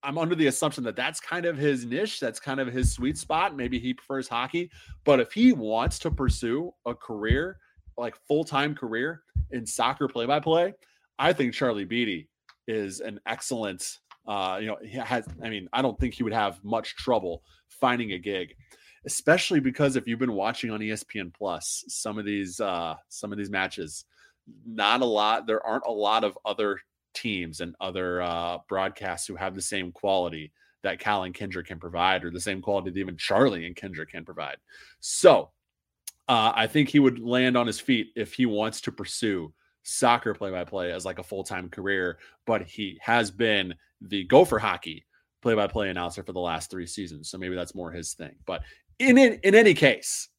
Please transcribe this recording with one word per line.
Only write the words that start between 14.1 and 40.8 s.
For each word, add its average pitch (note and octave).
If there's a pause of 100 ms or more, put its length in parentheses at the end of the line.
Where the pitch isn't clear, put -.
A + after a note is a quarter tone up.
uh, F#2+
you A2
know, G#2+
he A#2
has, B2 (160)
I A2+
mean, G2+
I A#2+
don't B2+
think A#2+
he -
would A2
have G2+
much A2
trouble F#2+ (240)
finding A#2+
a F#2
gig, F2+ (500)
especially E3+
because C3
if A#2+
you've A#2
been B2
watching A2
on G#2+
E G#2+
S G#2+
P -
N F2+
Plus, -
some G#2+
of G#2
these, G2+
uh, F2 (140)
some G#2
of G2+
these G2+
matches, F#2 (600)
not A2+
a -
lot, A2
there A2
aren't A2+
a A#2
lot G#2+
of G2
other G#2 (320)
teams F2
and F2
other, F#2
uh, E2+
broadcasts F#2+
who F#2
have F#2+
the F#2+
same F#2
quality F2 (300)
that F#2
Cal G2+
and F2+
Kendrick F2+
can F2
provide, F2
or E2+
the E2+
same F#2+
quality F#2+
that F2+
even F#2
Charlie G2
and F2
Kendrick E2+
can E2
provide. D2 (440)
So, C3 (760)
uh, A#2
I A2+
think C#3+
he D3
would B2+
land B2
on A#2+
his G#2+
feet A#2
if G#2+
he B2+
wants A2
to -
pursue F#2+ (300)
soccer A#2+
play-by-play F#2